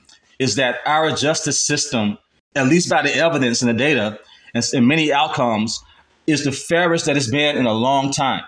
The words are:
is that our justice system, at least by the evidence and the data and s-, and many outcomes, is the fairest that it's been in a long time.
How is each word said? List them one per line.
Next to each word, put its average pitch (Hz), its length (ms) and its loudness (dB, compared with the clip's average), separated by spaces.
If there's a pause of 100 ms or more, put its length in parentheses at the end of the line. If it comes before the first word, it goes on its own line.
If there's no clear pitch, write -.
(380)
is 117 180 -2
that 123 280 0
our 156 280 2
justice 143 460 -2
system, 113 600 -2 (360)
at 135 120 2
least 170 240 2
by 165 100 2
the 139 160 0
evidence 139 460 0
and 120 80 2
the 117 40 0
data 113 440 0 (340)
and 120 100 -2
s-, - 120 -4
and 123 120 4
many 151 240 2
outcomes, 120 720 -2 (440)
is 147 180 0
the 135 80 -2
fairest 165 540 0
that 147 100 0
it's 123 140 -2
been 147 260 0
in 131 80 0
a 113 80 2
long 135 380 0
time. 135 380 -2